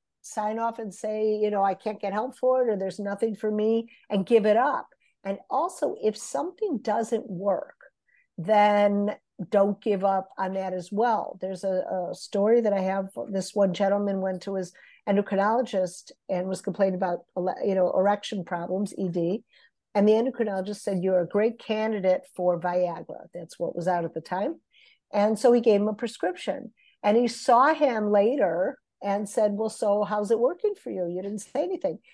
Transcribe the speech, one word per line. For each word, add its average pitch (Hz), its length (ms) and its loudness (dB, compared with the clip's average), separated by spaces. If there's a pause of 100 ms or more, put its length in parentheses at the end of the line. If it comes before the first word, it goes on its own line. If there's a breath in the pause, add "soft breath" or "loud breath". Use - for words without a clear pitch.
(220)
sign 214 360 -6
off 226 220 -4
and 214 140 -10
say, 214 420 -2
you 214 160 0
know, 196 100 0
"I 196 140 2
can't 208 260 -8
get 196 120 -4
help 226 240 -4
for 254 260 2
it," 240 80 2
or 208 60 0
"There's 185 220 -6
nothing 202 360 -2
for 214 160 -4
me," 220 400 0 (180 loud breath)
and 190 160 0
give 214 220 6
it 214 100 6
up. 262 300 0 (360)
And 196 140 -6 (120)
also, 320 520 -2
if 214 160 0
something 330 640 -4
doesn't 220 500 -4
work, 190 460 -4 (640)
then 208 760 4 (340)
don't 202 320 2
give 196 220 0
up 196 340 0
on 190 160 -4
that 190 200 -6
as 180 180 -8
well. 214 500 0
There's 190 220 -6
a, 185 480 -2
a - 40 -8
story 220 460 2
that 214 120 2
I 190 80 2
have. 190 280 -2 (200)
This 190 240 -4
one 196 200 4
gentleman 202 480 0
went 185 220 -4
to 196 120 -6
his 185 180 -6 (340 soft breath)
endocrinologist 202 1040 0 (180)
and 185 180 -4
was 190 140 -6
complaining 190 340 0
about, 180 300 -4 (100)
ele-, 180 280 -2
you 196 120 2
know, 180 160 2
erection 202 520 0
problems, 185 540 -6
E 185 120 -2
D. 175 340 -2 (500 soft breath)
And 208 140 4
the 214 60 8
endocrinologist 208 640 -2
said, 185 260 -4
"You're 185 180 2
a 165 60 -4
great 220 320 0
candidate 214 640 0 (140)
for 180 240 0
Viagra." 175 720 -4
That's 170 280 -16
what - 160 -4
was 170 120 -6
out 175 180 0
at 165 100 -8
the 160 60 -8
time. 214 380 -4 (540 soft breath)
And 208 240 2
so 247 140 4
he 240 100 6
gave 208 200 4
him 214 80 0
a 214 40 -2
prescription. 240 800 -6 (320 soft breath)
And 214 140 4
he 240 100 4
saw 247 460 4
him 233 380 0
later 202 680 2 (260)
and 202 240 -2
said, 208 260 0
"Well, 214 160 -2
so 208 340 0
how's 208 260 -2
it 220 100 2
working 349 360 0
for - 160 -12
you? 185 160 -4
You 175 160 -6
didn't 202 160 -8
say 277 240 -6
anything." 349 340 -4 (160 soft breath)